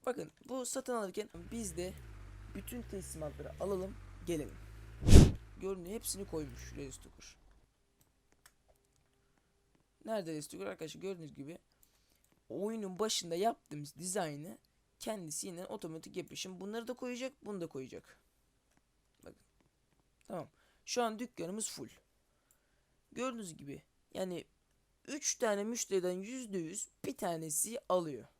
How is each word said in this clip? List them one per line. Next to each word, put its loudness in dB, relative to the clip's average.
Bakın -4
bu -4
satın -4
alırken -4
biz -6
de -6
bütün -8
teslimatları -8
alalım, -2
gelelim. -4
Gördüğünüz -6
hepsini -6
koymuş -8
Restocker. -14
Nerede -4
Restocker? -8
Arkadaşlar -10
gördüğünüz -8
gibi -12
oyunun -6
başında 0
yaptığımız -2
dizaynı -4
kendisi -6
yine -10
otomatik -10
yapıyor. -8
Şimdi -10
bunları -8
da -4
koyacak, -6
bunu -6
da -4
koyacak. -12
Bakın. -20
Tamam. -8
Şu 0
an -2
dükkanımız -6
full. -10
Gördüğünüz -4
gibi -12
yani -4
üç -2
tane 2
müşteriden 0
yüzde -6
yüz -6
bir -4
tanesi -2
alıyor. 0